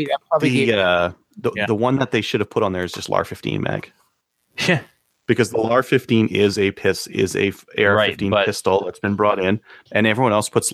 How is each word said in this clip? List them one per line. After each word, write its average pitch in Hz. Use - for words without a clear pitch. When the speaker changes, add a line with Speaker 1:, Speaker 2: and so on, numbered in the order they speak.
Speaker 1:
think 139
Speaker 2:
That 139
probably 151
Speaker 1:
the, 127
Speaker 2:
gave 113
Speaker 1:
uh, 90
the, 123
Speaker 2:
Yeah. 104
Speaker 1:
the 110
one 123
that 135
they 113
should 104
have 98
put 110
on 95
there 90
is 87
just -
lar -
fifteen -
mag. -
Speaker 3:
Yeah. 170
Speaker 1:
Because -
the 117
lar 113
fifteen 113
is 101
a 98
pis-, -
is 101
a 101
f-, -
A 110
R 101
fifteen 95
Speaker 3:
Right, 104
but 98
Speaker 1:
pistol. 95
It's 90
been 101
brought 104
in, 98
and 107
everyone 110
else 104
puts -